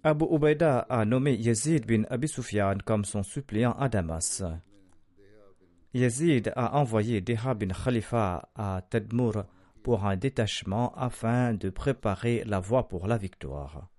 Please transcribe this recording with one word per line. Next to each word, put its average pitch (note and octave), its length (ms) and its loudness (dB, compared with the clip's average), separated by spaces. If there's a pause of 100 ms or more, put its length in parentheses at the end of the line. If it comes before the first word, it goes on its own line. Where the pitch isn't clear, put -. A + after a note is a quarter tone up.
Abu D#3 260 4
Ubaida D3+ 580 4
a A#2+ 160 2
nommé B2+ 300 2
Yazid A#2 520 2
bin A2 240 4
Abi B2+ 180 -2
Sufyan G2+ 560 0
comme G#2+ 200 0
son G2+ 180 -4
suppléant A#2 500 -2
à C3+ 160 0
Damas. E2+ 540 -2 (1500)
Yazid B2+ 600 2
a B2 200 -2
envoyé A2+ 440 2
Deha A#2 340 -2
bin G2+ 140 -2
Khalifa G#2 840 0
à F#2+ 340 -4
Tadmour A2 560 0 (380)
pour G#2 240 0
un G2 100 2
détachement A2 800 -2
afin B2 580 0
de F#2+ 160 -4
préparer A#2 760 -2
la G#2 160 0
voie A2 280 0
pour F2+ 200 -6
la A#2 80 2
victoire. C#2+ 720 -10 (100)